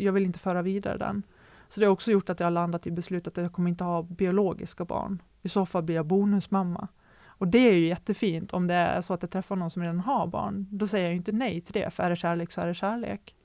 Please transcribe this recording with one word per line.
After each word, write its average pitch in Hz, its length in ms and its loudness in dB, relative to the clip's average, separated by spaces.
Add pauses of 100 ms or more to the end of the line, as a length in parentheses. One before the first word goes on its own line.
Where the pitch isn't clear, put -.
jag 196 100 2
vill 196 120 4
inte 180 140 -4
föra 180 220 -2
vidare 190 360 -2
den. 202 260 -4 (460)
Så - 100 -10
det 208 60 6
har 196 80 8
också 220 180 0
gjort 196 180 4
att 175 100 -4
jag 175 60 2
har 170 60 4
landat 170 360 0
i 170 40 -4
beslutet 170 460 -6
att 175 60 -2
jag 175 100 -4
kommer 175 160 0
inte 175 140 -2
ha 175 200 0
biologiska 180 840 0
barn. - 360 -4 (200)
I 185 80 -8
så 190 160 2
fall 175 180 -2
blir 165 120 -2
jag 160 100 0
bonusmamma. 190 840 0 (380)
Och - 220 -4
det 233 220 8
är 196 40 8
ju 165 140 6
jättefint 180 680 -2
om 180 140 0
det 175 60 0
är 175 280 2
så 185 120 -6
att 175 100 -4
jag 175 80 -8
träffar 190 240 -4
någon 175 140 -2
som 175 120 -6
redan 170 180 -2
har 208 280 0
barn. 196 440 -4
Då 202 160 -2
säger 190 180 0
jag 170 60 -2
ju 180 60 0
inte 180 140 -4
nej 208 300 -2
till - 120 -14
det, - 180 -2
för - 120 -4
är 175 60 2
det 175 60 2
kärlek 170 360 -2
så 185 100 -6
är 175 60 -2
det 175 60 -2
kärlek. 202 720 -6